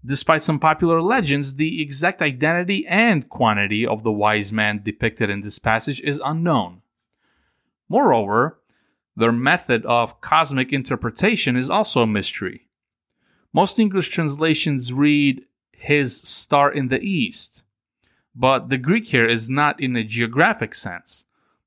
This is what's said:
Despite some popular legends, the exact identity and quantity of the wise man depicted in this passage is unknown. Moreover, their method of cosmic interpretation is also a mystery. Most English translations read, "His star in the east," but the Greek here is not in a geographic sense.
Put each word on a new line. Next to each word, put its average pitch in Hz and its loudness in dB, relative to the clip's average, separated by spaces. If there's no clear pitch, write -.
Despite 147 0
some 151 0
popular 165 2
legends, 143 0
the 156 -2
exact 151 -2
identity 165 0
and 185 2
quantity 107 0
of 110 -4
the 113 2
wise 104 0
man 107 0
depicted 107 -4
in 101 -4
this 104 -12
passage 113 -2
is 143 -4
unknown. 139 -2
Moreover, 127 2
their 117 4
method 123 0
of 120 0
cosmic 139 0
interpretation 131 -2
is 127 -2
also 180 2
a 113 4
mystery. - -4
Most 190 2
English 196 2
translations 151 -2
read, 143 2
"His 143 0
star - 2
in 135 -4
the 131 -2
east," 160 -4
but 127 0
the 131 -2
Greek 185 0
here 117 2
is 113 -2
not 147 0
in 127 -2
a 113 -2
geographic 117 -2
sense. - -12